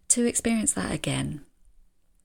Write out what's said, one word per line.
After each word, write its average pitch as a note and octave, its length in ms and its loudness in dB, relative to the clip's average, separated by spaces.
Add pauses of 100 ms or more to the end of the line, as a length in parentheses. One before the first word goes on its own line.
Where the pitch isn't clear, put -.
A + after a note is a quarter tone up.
to A#3+ 160 4
experience A#3 500 0
that F#3+ 180 -2
again. C#3+ 500 -2 (840)